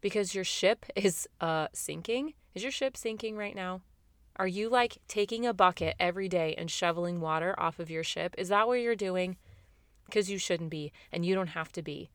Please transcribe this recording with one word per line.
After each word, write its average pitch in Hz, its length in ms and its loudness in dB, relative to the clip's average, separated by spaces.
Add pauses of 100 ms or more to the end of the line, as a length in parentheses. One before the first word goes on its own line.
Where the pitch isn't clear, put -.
because 202 340 -2
your 196 80 -2
ship - 480 2
<laughs> - 60 -6
is, 196 320 2 (100)
uh, 160 360 0
sinking? 233 580 -4 (220)
Is 190 80 -8
your 269 100 -4
ship 269 240 -2
sinking 220 400 -6
right 208 180 -6
now? 185 280 -6 (540)
Are 190 120 0
you, 208 220 -2
like, 240 260 2 (100)
taking 220 380 -2
a 240 80 2
bucket 180 480 4
every 180 300 0
day 165 260 2
and 165 140 -6
shoveling 175 500 0
water 160 380 0
off 165 200 0
of 165 120 -8
your 160 120 -4
ship? 165 360 -4
Is 180 100 -4
that 208 180 6
what 247 140 2
you're 233 160 0
doing? 185 400 0 (720)
'Cause 202 200 2
you 196 80 -2
shouldn't 165 320 -2
be, 151 220 -6 (200)
and 170 140 0
you 185 80 4
don't 190 140 0
have 160 240 -6
to 170 100 -6
be. 156 320 -8